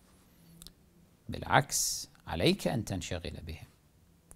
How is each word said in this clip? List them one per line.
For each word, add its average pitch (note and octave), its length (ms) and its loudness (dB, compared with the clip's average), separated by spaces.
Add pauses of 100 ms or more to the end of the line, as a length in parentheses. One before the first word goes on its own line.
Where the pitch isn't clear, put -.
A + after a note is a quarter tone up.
(1300)
بالعكس، - 840 2 (160)
عليك D#3 420 4
أن A#2 160 0
تنشغل - 600 -4
بهم، - 200 -12 (680)